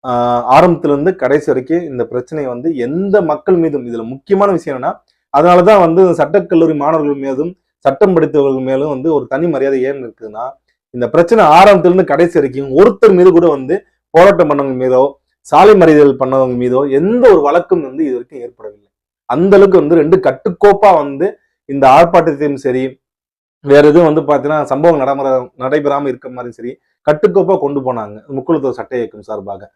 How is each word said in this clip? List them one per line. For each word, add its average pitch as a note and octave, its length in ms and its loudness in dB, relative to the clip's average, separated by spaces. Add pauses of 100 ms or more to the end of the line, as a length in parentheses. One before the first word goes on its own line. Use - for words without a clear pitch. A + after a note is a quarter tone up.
ஆஹ், A#2+ 380 -2 (140)
ஆரம்பத்துல E3 380 2
இருந்து D3+ 180 -2 (100)
கடைசி C#3+ 280 0
வரைக்கும் D3 400 -4
இந்த B2 120 -8 (100)
பிரச்சனை C#3 320 -8 (100)
வந்து B2 140 -8 (180)
எந்த F#3+ 300 -4 (140)
மக்கள் F3 340 -2
மீதும், C#3+ 260 -6
இதுல A#2 140 -10 (100)
முக்கியமான G3 420 -2
விஷயம் D#3 200 -8
என்னன்னா, C#3 160 -6 (420)
அதனாலதான் F3+ 500 4
வந்து E3+ 180 2 (180)
சட்டக்கல்லூரி E3 640 0
மாணவர்கள் D3 440 -2
மீதும் C#3 260 -6 (320)
சட்டம் F#3+ 320 0
படித்தவர்கள் C#3 540 -2
மேலும் C#3 240 -4
வந்து C3 220 -6
ஒரு C3+ 160 -4
தனி D#3 220 -4
மரியாதை C3+ 340 -2
ஏன் C#3 160 -8
இருக்குதுன்னா, A2 400 -16 (500)
இந்த B2 200 -4
பிரச்சனை F3 280 2 (160)
ஆரம்பத்துல F#3 340 6
இருந்து F#3 200 0
கடைசி E3+ 260 0
வரைக்கும் C#3 320 -6 (100)
ஒருத்தர் G#3 380 4
மீது F3+ 200 6
கூட F3 180 2
வந்து C3+ 180 -6 (400)
போராட்டம் E3+ 380 4
பண்ணவங்க C#3 320 -4
மீதோ B2+ 180 2 (440)
சாலை F#3+ 340 6
மறியல் D3 400 4
பண்ணவங்க C3 420 -2
மீதோ B2 180 -2 (180)
எந்த A3+ 260 -2 (100)
ஒரு E3 120 2
வழக்கும் E3+ 400 -2
வந்து C3+ 200 -8
இது B2+ 100 -6
வரைக்கும் A#2+ 300 -14
ஏற்படவில்லை. G#2 420 -20 (420)
அந்த E3+ 280 0
அளவுக்கு F#3+ 240 4
வந்து D3+ 180 0
ரெண்டு D#3+ 160 2 (100)
கட்டுக்கோப்பா G3+ 640 2 (120)
வந்து C#3+ 240 -6 (420)
இந்த C#3 160 -2 (120)
ஆர்ப்பாட்டத்தையும் D#3 680 0
சரி, C3 180 -4 (800)
வேற C#3+ 260 4
எதுவும் E3 180 4
வந்து D3+ 200 -2
பாத்தீங்கன்னா D3 300 -2 (140)
சம்பவம் D3+ 300 0
நடமுற-, C3+ 460 -4 (140)
நடைபெறாம C#3+ 480 -4
இருக்க B2 260 -12
மாதிரியும் A#2+ 220 -16
சரி, A#2+ 140 -12 (340)
கட்டுக்கோப்பா F3 480 0 (100)
கொண்டு C#3+ 220 -4
போனாங்க G#2+ 300 -8 (200)
முக்குளத்தூர் C3+ 420 -4
சட்ட B2 220 -14
இயக்கம் G#2+ 280 -12
சார்பாக. G2+ 340 -12 (140)